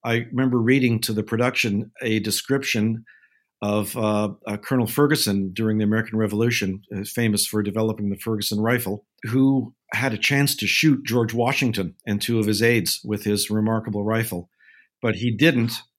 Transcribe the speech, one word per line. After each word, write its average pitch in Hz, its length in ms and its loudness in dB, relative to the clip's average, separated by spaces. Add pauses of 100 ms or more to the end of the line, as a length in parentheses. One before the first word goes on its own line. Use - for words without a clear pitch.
I 117 260 0
remember 127 300 2
reading 123 400 4
to 117 120 -4
the 104 100 -2
production 117 680 0 (100)
a 110 180 0
description 113 880 -2 (560)
of, 104 340 -2
uh, 107 380 0 (120)
uh, 104 120 -6
Colonel 123 300 0
Ferguson 107 680 2
during 107 240 0
the 107 80 2
American 110 320 0
Revolution, 104 640 0 (120)
uh, 101 120 -6
famous 107 420 0
for 107 160 -2
developing 104 460 -2
the 95 80 -4
Ferguson 107 420 -4
rifle, 113 460 -2 (180)
who 131 500 2 (200)
had 120 200 0
a 107 40 -6
chance 143 380 2
to 104 120 -4
shoot - 380 2
George 113 280 0
Washington 117 600 0 (100)
and 104 160 -2
two 120 180 0
of 104 80 0
his 107 140 0
aides 117 440 2
with 101 180 -6
his 104 260 0
remarkable 107 540 -2
rifle. 110 460 -2 (520)
But 113 140 0
he 117 160 -2
didn't. 120 400 2 (280)